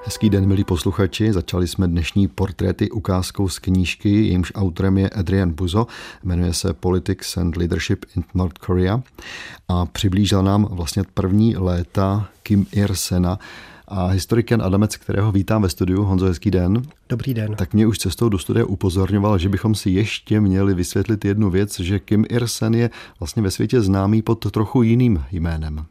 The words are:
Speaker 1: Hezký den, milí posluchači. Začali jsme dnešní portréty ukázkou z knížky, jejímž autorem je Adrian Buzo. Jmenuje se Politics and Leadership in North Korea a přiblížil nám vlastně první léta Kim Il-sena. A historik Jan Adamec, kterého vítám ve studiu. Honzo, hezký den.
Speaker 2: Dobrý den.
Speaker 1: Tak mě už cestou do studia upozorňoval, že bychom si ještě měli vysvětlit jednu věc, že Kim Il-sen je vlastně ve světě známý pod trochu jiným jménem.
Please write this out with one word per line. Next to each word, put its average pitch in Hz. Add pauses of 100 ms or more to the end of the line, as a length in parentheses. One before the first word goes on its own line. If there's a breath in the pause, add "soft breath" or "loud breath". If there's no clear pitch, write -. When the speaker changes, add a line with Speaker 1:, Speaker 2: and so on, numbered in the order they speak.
Speaker 1:
Hezký -
den, 98
milí 98
posluchači. 98
Začali 90
jsme 92
dnešní 87
portréty 95
ukázkou 95
z -
knížky, 92
jejímž 95
autorem 95
je 95
Adrian 90
Buzo. 92 (360 loud breath)
Jmenuje 87
se 90
Politics 92
and 87
Leadership 87 (100)
in 87 (100)
North 90
Korea 95 (680 loud breath)
a 90
přiblížil 98
nám 101
vlastně 90 (120)
první 104
léta 95 (140)
Kim 101
Il-sena. 92 (520 loud breath)
A 92
historik 98
Jan 110
Adamec, 101
kterého 101
vítám 101
ve 95
studiu. 92
Honzo, 95
hezký 92
den. 92 (260)
Speaker 2:
Dobrý 123
den. 107
Speaker 1:
Tak 92
mě 107
už 110
cestou 113
do 98
studia 110
upozorňoval, 98
že 90
bychom 107
si 104
ještě 107
měli 98
vysvětlit 101
jednu 101
věc, 98
že 95
Kim 107
Il-sen 117
je 117 (300 loud breath)
vlastně 92
ve 95
světě 113
známý 98
pod 110
trochu 110
jiným 113
jménem. 78